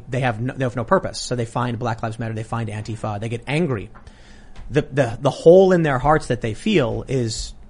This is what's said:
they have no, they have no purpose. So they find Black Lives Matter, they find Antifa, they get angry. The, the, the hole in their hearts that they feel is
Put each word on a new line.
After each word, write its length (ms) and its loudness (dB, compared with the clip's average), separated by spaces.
they 120 -2
have 200 0
no, 140 -4
they 100 -2
have 120 -2
no 80 -2
purpose. 360 0
So 160 -4
they 100 -2
find 320 -2
Black 240 -4
Lives 160 -6
Matter, 160 -6
they 100 -6
find 240 -4
Antifa, 500 -6
they 100 -6
get 180 -6
angry. 440 -2
The, 120 2
the, 380 -2
the 100 2
hole 420 8
in 100 4
their 160 2
hearts 300 2
that 140 -2
they 120 -2
feel 540 0
is 460 -2